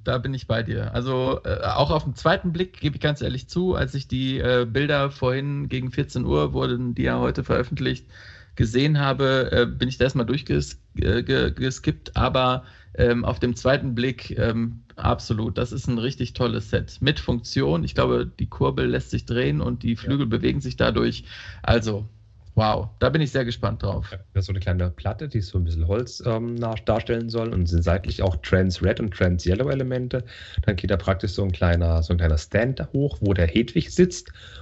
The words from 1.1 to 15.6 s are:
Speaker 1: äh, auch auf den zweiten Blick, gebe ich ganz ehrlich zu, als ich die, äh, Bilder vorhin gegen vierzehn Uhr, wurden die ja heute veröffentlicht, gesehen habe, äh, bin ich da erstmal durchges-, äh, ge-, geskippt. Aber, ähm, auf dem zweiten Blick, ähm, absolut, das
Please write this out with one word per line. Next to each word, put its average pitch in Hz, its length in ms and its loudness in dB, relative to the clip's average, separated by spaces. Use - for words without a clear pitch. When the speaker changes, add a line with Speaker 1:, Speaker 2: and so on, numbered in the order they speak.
Speaker 1:
äh, - 180 -2
auch 139 300 2
auf 156 100 2
den 135 140 -4
zweiten 180 360 0
Blick, 185 280 -4
gebe 147 160 -2
ich - 40 -10
ganz 151 220 0
ehrlich 127 260 -4
zu, 180 280 0
als 135 180 -2
ich 139 140 -6
die, 131 300 -2
äh, 123 300 2
Bilder 139 440 2
vorhin 139 560 -2
gegen 127 240 -4
vierzehn 143 320 -2
Uhr, 143 280 2
wurden 127 440 -2
die 131 80 -2
ja 123 160 0
heute 127 240 -2
veröffentlicht, 127 640 -2
gesehen 131 420 2
habe, 135 540 2
äh, 120 140 4
bin 127 220 -2
ich 127 100 -6
da 123 60 4
erstmal 131 220 2
durchges-, 117 560 -2
äh, 117 260 2
ge-, 127 300 2
geskippt. - 640 -4
Aber, 127 480 2
ähm, 120 300 4
auf - 140 -2
dem 123 160 0
zweiten 135 400 2
Blick, 120 440 -4
ähm, 117 440 0
absolut, 117 600 -2
das 120 140 -2